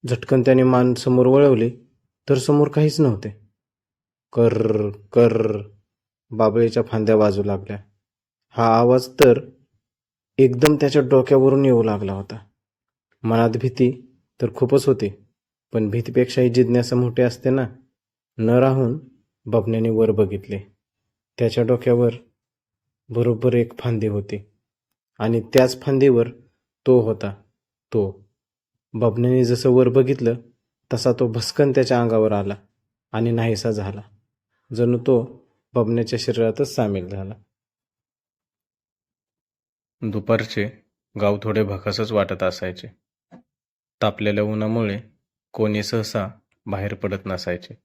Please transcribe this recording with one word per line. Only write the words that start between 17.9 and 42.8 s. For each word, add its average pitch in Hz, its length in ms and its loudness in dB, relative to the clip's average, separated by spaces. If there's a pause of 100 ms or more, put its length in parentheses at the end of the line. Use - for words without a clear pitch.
न 113 120 0
राहून 131 480 2 (480)
बबन्याने 113 440 -2
वर 110 200 2
बघितले. 101 480 -2 (800)
त्याच्या 117 260 0
डोक्यावर 120 500 0 (960)
बरोबर 117 440 0
एक 117 240 -2
फांदी 113 280 -4
होती 101 320 -6 (840)
आणि 113 200 0 (120)
त्याच 127 300 4
फांदीवर 131 460 2 (580)
तो 127 140 6
होता. 107 340 -4 (580)
तो 98 360 -4 (680)
बबन्याने 120 500 2
जसं 120 260 0
वर 123 180 6
बघितलं 127 460 0 (560)
तसा 123 220 -2
तो 120 160 -2
भस्कन 123 440 -2
त्याच्या 127 280 2
अंगावर 110 320 2
आला 101 240 -4 (560)
आणि 113 180 -2
नाहीसा 113 400 -2
झाला. 101 320 -8 (680)
जणू 120 280 0
तो 127 180 2 (580)
बबन्याच्या 117 480 -2
शरीरातच 117 520 -4
सामील 98 340 -4
झाला. 98 260 -12 (2750)
दुपारचे 107 680 -4 (500)
गाव 104 220 0
थोडे 107 200 -2
भकासच 104 500 -6
वाटत 98 300 -2
असायचे. 92 460 -8 (1120)